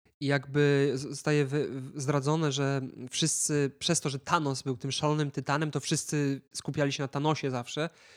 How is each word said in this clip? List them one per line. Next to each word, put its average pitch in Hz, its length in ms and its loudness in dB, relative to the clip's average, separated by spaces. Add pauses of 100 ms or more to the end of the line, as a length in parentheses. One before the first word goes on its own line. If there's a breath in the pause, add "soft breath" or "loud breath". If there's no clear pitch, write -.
(200)
I 147 60 -4
jakby 143 680 4
z-, 131 60 -2
zostaje 147 440 0
wy-, 135 240 0 (120)
w-, 135 200 -8
zdradzone, 147 520 2
że 139 280 0 (300)
wszyscy, 147 680 0
przez - 220 0
to, - 100 -2
że 135 80 -4
Thanos 147 440 0
był 131 140 -2
tym 135 160 -6
szalonym 151 380 0
tytanem, 147 400 -2
to 143 100 -2
wszyscy 143 600 0 (140)
skupiali 143 380 -2
się 143 100 -6
na 135 60 -4
Thanosie 143 420 0
zawsze. 131 400 -4 (260 soft breath)